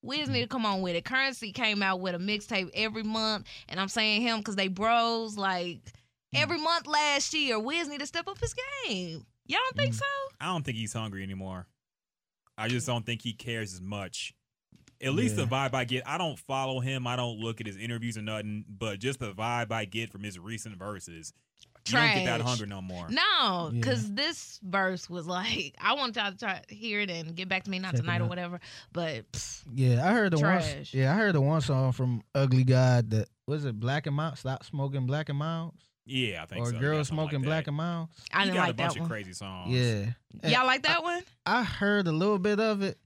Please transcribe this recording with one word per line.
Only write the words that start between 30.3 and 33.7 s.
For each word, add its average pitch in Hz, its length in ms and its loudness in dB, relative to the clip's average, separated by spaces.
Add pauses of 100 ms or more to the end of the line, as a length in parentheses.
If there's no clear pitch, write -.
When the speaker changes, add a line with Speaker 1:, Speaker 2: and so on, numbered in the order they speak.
Speaker 2:
the 160 60 4
one 147 80 6 (100)
s-, 165 160 2
Speaker 1:
trash. 143 220 -10
Speaker 2:
yeah, 135 180 4
I 175 40 4
heard 208 180 4
the 147 80 6
one 151 180 4
song 131 320 2
from 123 300 0 (120)
Ugly 131 300 6
God 127 460 6
that, 110 180 2 (180)
was 147 200 -2
it 113 120 -4